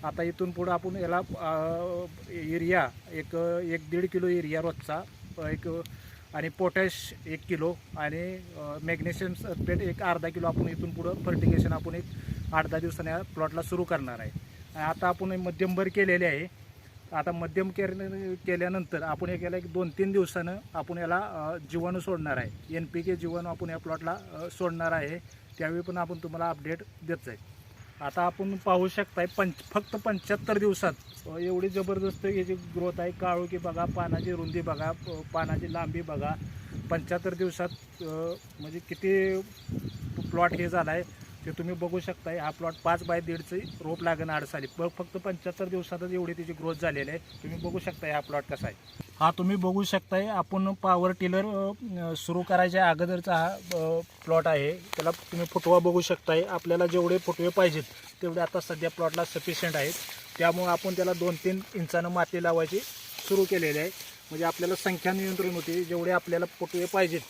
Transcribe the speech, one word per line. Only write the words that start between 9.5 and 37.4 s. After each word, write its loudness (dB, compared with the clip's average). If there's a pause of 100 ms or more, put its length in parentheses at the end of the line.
एक -2
अर्धा 2
किलो -2
आपण 2
इथून -4
पुढं -4 (120)
फर्टिगेशन 6
आपण -2
एक -4 (480)
आठ 4
दहा 0
दिवसाने -2
या 0 (160)
प्लॉटला 0
सुरू 0
करणार -2
आहे. -6 (440)
आणि -2
आता 2
आपण 0
मध्यमभर 0
केलेले 6
आहे. -2 (460)
आता 0
मध्यम 0
केर-, -4 (120)
केल्यानंतर 0
आपण -2
एक -2
याला -2
एक -6
दोन 0
तीन 0
दिवसानं 2 (180)
आपण -4
याला, 2
अ, -2 (140)
जीवाणू -2
सोडणार -2
आहे, -6
एन -2
पी -4
के 0
जीवाणू -4
आपण -6
या -6
प्लॉटला, -4 (180)
अ, -8
सोडणार 0
आहे, 0 (400)
त्यावेळी -2
पण -4
आपण -2
तुम्हाला -2
अपडेट -4 (200)
देत -4 (100)
जाईल. -14 (400)
आता 0
आपण 0
पाहू 4
शकताय 0 (100)
पंच-, 0
फक्त -2
पंच्याहत्तर 0
दिवसात, 4 (340)
अ, -10
एवढी 0
जबरदस्त -2
याची 0
ग्रोथ -4
आहे. 0
काळोखी 0
बघा, -2
पानाची 0
रुंदी -2
बघा, -2
प-, -10
पानाची 0
लांबी -2
बघा, -2 (560)
पंच्याहत्तर 0
दिवसात, -2 (320)